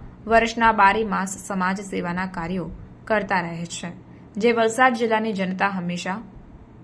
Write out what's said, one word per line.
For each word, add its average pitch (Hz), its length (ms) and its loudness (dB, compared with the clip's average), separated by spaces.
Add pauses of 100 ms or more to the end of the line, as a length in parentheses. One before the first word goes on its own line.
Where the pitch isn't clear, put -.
(260)
વર્ષના 226 460 4
બારે 214 340 4
માસ 190 340 -4
સમાજ 190 440 -2
સેવાના 185 460 -4
કાર્યો 170 380 -6 (360)
કરતા 202 360 0
રહે 170 280 -6
છે, - 220 -10 (460)
જે 226 160 4
વલસાડ 233 480 4
જિલ્લાની 220 340 0
જનતા 190 360 -2
હંમેશા 180 480 -6 (640)